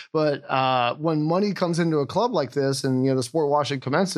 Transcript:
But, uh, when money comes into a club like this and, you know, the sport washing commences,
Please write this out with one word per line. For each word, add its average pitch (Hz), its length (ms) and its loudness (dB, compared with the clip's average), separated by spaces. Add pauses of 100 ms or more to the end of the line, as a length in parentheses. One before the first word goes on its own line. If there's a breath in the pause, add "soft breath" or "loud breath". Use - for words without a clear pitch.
(140)
But, 151 360 0
uh, 131 440 2
when 151 280 0
money 185 300 0
comes 170 260 -2
into 165 200 0
a 143 80 0
club 226 260 0
like 147 200 -2
this 135 300 0
and, 131 220 0
you 135 60 2
know, 131 60 2
the 131 60 0
sport 147 280 -2
washing 143 280 0
commences, 147 280 0 (120)